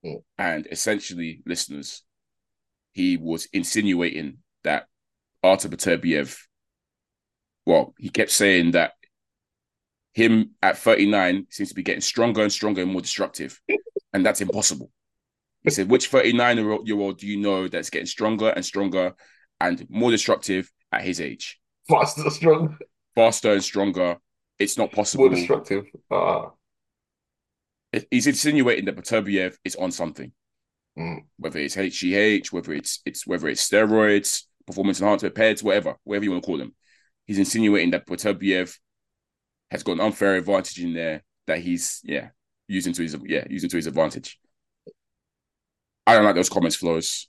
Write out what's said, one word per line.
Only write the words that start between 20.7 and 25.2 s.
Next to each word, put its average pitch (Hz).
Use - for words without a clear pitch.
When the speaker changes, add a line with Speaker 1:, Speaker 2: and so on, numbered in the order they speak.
Speaker 2:
at -
his 90
age?" 60
Speaker 1:
Faster 160
and 147
stronger. 160
Speaker 2:
Faster 113
and 98
stronger. 90
It's 101
not 104
possible. 131